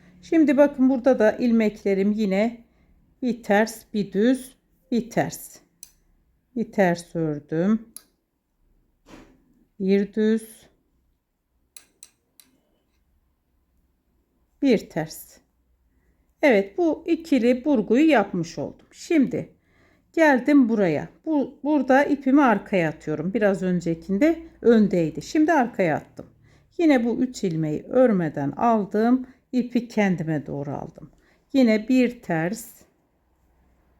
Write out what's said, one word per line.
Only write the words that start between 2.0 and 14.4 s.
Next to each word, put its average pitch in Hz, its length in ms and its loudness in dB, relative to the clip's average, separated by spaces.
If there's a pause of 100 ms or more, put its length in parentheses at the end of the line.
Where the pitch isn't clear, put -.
yine 214 520 -2 (580)
bir 247 200 -6
ters, 214 400 -2 (120)
bir 208 180 -4
düz, 247 440 0 (340)
bir 233 200 -4
ters. - 460 -6 (1000)
Bir 226 160 -6
ters 175 440 0
ördüm. 165 720 -2 (1900)
Bir 202 340 0
düz. 220 520 -4 (4000)